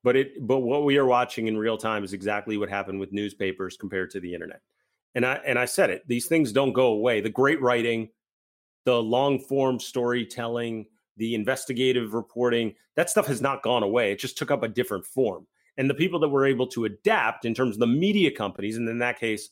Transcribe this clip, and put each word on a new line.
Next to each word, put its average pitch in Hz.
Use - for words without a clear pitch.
but 123
it, 139
but 135
what 135
we 143
are 139
watching 123
in 110
real 110
time 107
is 95
exactly 104
what 101
happened 98
with 95
newspapers 98
compared 92
to 98
the 90
internet. 87
And 123
I, 131
and 123
I 123
said 151
it, -
these 120
things 156
don't 135
go 127
away. 110
The 107
great 135
writing, 117
the 120
long 131
form 135
storytelling, 117
the 113
investigative 123
reporting, 117
that -
stuff -
has 123
not 135
gone 117
away. 104
It 101
just -
took 147
up 131
a 113
different 104
form. 101
And 135
the 143
people 151
that 156
were 135
able 127
to 117
adapt 120
in 117
terms 120
of 107
the 120
media 170
companies, 104
and 117
in 113
that 120
case, 107